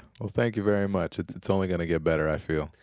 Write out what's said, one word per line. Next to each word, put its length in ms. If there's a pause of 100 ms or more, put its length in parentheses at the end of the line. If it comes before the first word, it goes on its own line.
(200)
Well, 100
thank 280
you 60
very 260
much. 300
It's, 160
it's 140
only 180
gonna 180
get 180
better, 240
I 120
feel. 320 (120)